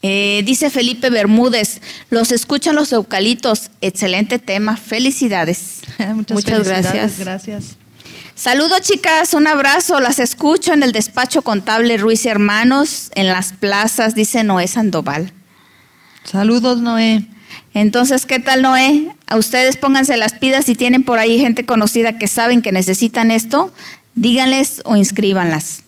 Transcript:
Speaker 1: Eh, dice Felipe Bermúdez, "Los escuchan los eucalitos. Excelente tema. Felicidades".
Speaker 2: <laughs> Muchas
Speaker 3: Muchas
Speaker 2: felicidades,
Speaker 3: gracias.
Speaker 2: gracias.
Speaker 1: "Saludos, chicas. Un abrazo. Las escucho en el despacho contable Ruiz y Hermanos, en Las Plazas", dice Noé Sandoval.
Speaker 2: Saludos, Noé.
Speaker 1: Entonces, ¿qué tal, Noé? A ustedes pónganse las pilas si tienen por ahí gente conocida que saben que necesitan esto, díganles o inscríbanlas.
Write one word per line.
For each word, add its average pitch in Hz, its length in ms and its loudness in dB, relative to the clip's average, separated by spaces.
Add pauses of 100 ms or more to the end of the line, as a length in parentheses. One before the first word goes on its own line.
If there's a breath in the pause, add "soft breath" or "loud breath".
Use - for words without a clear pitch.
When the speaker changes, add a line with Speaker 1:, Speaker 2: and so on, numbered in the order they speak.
Speaker 1:
Eh, 202 440 0
dice 262 240 0
Felipe 247 400 -2
Bermúdez, 226 720 2 (260 loud breath)
"Los 233 240 0
escuchan 277 420 -2
los 294 180 0
eucalitos. 220 760 -2 (120)
Excelente 190 560 -2
tema. 214 400 -4
Felicidades". 220 1000 -4 (180)
Speaker 2:
<laughs> 214 160 -4
Muchas 220 220 -4
Speaker 3:
Muchas 208 80 -2 (100)
Speaker 2:
felicidades, 190 380 0
Speaker 3:
gracias. 208 260 -2
Speaker 2:
gracias. 190 460 -10 (680 loud breath)
Speaker 1:
"Saludos, 311 480 0
chicas. 330 520 0
Un 302 120 4
abrazo. 294 540 2
Las 247 200 0
escucho 311 520 0
en 294 120 4
el 247 80 2
despacho 247 500 -2
contable 226 560 0
Ruiz 220 260 0
y 247 40 0
Hermanos, 220 880 0
en 196 100 0
Las 185 260 -2
Plazas", 214 640 0
dice 220 300 0
Noé 185 240 0
Sandoval. 170 640 -2 (920 soft breath)
Speaker 2:
Saludos, 233 560 0
Noé. 226 460 0 (480 loud breath)
Speaker 1:
Entonces, 240 500 2
¿qué 262 140 -2
tal, 262 240 0
Noé? 262 460 4 (180)
A 220 100 -2
ustedes 247 400 2
pónganse 269 400 2
las 220 180 -2
pilas 269 320 0
si 240 80 2
tienen 254 280 2
por 240 160 0
ahí 226 200 2
gente 240 280 0
conocida 226 520 0
que 214 80 -4
saben 233 360 2
que 208 100 -4
necesitan 190 580 0
esto, 226 420 -2 (420 loud breath)
díganles 262 720 0
o 220 120 0
inscríbanlas. 190 920 0